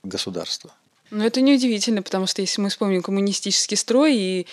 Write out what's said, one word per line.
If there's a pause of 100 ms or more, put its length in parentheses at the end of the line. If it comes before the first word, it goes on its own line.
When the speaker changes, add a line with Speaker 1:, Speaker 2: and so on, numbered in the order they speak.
Speaker 1:
государство». (400)
Speaker 2:
Но
это
неудивительно,
потому
что
если
мы
вспомним
коммунистический
строй
и